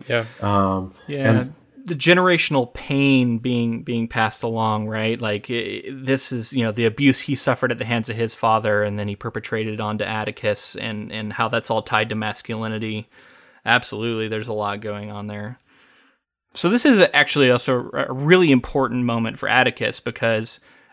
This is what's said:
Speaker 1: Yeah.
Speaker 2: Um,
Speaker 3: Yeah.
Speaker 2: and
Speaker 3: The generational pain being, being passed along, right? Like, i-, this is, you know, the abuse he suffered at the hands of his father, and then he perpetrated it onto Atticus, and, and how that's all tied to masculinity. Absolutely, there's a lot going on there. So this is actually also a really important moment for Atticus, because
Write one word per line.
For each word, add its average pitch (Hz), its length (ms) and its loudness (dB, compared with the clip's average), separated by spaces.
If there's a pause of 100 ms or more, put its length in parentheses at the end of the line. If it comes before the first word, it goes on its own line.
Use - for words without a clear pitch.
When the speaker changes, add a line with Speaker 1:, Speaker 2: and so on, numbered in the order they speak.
Speaker 1:
Yeah. 117 160 -2 (160)
Speaker 2:
Um, 95 540 0 (120)
Speaker 3:
Yeah. 139 220 -2
Speaker 2:
and 113 220 2 (340)
Speaker 3:
The 175 80 -4
generational 165 800 2
pain 135 640 2
being, 117 460 -2
being 117 240 -2
passed 110 340 -2
along, 110 460 -2
right? 110 340 -2
Like, 107 300 -4
i-, 107 400 -6
this 131 400 -2
is, 117 200 -6
you 131 120 0
know, 110 80 0
the 117 140 0
abuse 127 360 4
he 139 140 -4
suffered 123 360 0
at 123 60 -2
the 127 80 -6
hands 117 240 -2
of 107 60 -4
his 113 180 -2
father, 110 500 2
and 104 140 -2
then 104 100 -4
he 101 80 -6
perpetrated 110 600 -6
it 110 40 -10
onto 107 240 -4
Atticus, 107 720 -4
and, 107 360 -8
and 107 220 -8
how 113 140 0
that's 113 220 -2
all 113 140 0
tied 110 260 0
to 107 60 -4
masculinity. 110 920 -6 (600)
Absolutely, 113 600 0
there's 107 200 -6
a 113 60 -6
lot 104 280 -4
going 104 300 -8
on 104 160 -10
there. 104 320 -10 (960)
So 170 140 0
this 233 160 2
is 214 280 8
actually 143 380 4
also 123 420 2
a 135 180 -2
really 151 400 6
important 123 520 2
moment 113 340 -2
for - 120 -4
Atticus, 117 500 2
because 113 600 -2 (340)